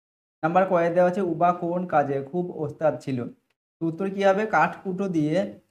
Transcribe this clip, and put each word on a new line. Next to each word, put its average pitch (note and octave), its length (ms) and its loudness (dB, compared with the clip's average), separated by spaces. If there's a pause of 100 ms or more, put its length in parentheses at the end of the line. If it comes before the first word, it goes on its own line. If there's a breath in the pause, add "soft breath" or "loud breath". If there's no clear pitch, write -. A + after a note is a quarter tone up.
(440)
নাম্বার F3+ 220 2
কয়ে E3+ 240 2
দেওয়া F3+ 220 4
আছে, G3 100 -2
উবা F3 320 2
কোন F3 340 -4
কাজে C#3 440 0
খুব F3 260 -4
ওস্তাদ D3 420 -2
ছিল? B2 260 -4 (540)
তো E3 80 -2
উত্তর F#3 220 -4
কি G3 140 -2
হবে? G3 220 4
কাঠকুটো F3+ 640 0
দিয়ে E3 520 -2 (120)